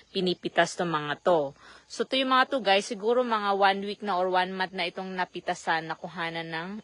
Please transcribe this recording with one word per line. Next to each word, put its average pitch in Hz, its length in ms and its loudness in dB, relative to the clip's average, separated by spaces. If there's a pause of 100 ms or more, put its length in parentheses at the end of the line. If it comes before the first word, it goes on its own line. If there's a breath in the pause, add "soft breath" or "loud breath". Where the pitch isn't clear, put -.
pinipitas 180 720 0
ng 175 80 0
mga 147 320 -4
to. 151 320 2 (320 loud breath)
So, - 240 -6
ito 262 80 -2
yung 262 160 2
mga 262 240 4
to, - 80 0
guys. 196 240 4
Siguro 233 320 0
mga 214 380 0
one 196 260 4
week 202 160 -8
na 208 160 -2
or 185 160 2
one 185 240 2
month 185 160 -4
na 185 160 -4
itong 190 240 -8
napitasan, 180 720 -4
nakuhanan 165 640 -8
ng, 165 200 -8 (160)